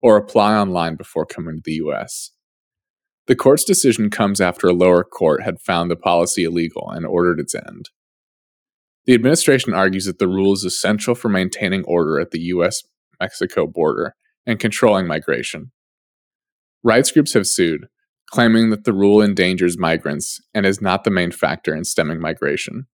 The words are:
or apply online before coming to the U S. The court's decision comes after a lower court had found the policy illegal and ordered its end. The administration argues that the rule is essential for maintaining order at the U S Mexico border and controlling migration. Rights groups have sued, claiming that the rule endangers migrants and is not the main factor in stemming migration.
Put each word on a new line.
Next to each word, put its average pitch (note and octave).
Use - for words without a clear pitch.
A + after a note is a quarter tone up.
or A2+
apply G#2
online F2+
before -
coming E2
to D#2+
the D#2+
U D#2
S. -
The B2+
court's C#3+
decision A#2
comes G2+
after F2+
a F2+
lower F2+
court -
had F2+
found F2
the E2
policy F2
illegal E2
and E2
ordered F2
its -
end. -
The B2+
administration B2+
argues F#2+
that F#2+
the G2
rule F#2+
is G2
essential G#2
for A#2
maintaining F#2+
order D#2+
at E2
the E2
U F2
S -
Mexico -
border D#2
and A2+
controlling G#2
migration. D2+
Rights A#2
groups D3
have G2+
sued, E2
claiming A2+
that G#2+
the A2
rule G2+
endangers F2+
migrants D#2+
and G2+
is F#2+
not G2
the A2
main F2+
factor -
in D#2
stemming D#2+
migration. D#2